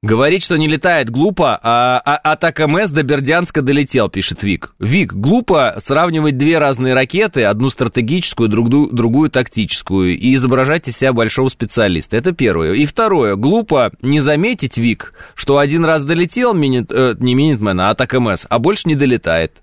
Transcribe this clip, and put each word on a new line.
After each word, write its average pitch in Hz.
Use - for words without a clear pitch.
Говорить, 135
что 170
не 156
летает, 151
глупо, 147
а, 123
а, 143
от 156
А -
К -
М 151
С 202
до 151
Бердянска 147
долетел, 131
пишет -
Вик. 98
Вик, 135
глупо 147
сравнивать 151
две 160
разные 131
ракеты, 143
одну 107
стратегическую, 120
друг-, 117
другую 120
тактическую, 95
и 123
изображать 131
из 120
себя 131
большого 117
специалиста. 101
Это 156
первое. 87
И 143
второе. 151
Глупо 139
не 143
заметить, 151
Вик, 117
что 139
один 151
раз 156
долетел, 175
Минит-, 131
э, 123
не 127
Минитмен, 110
а 98
от -
А 127
К -
М 123
С, 92
а 113
больше 175
не 156
долетает. 104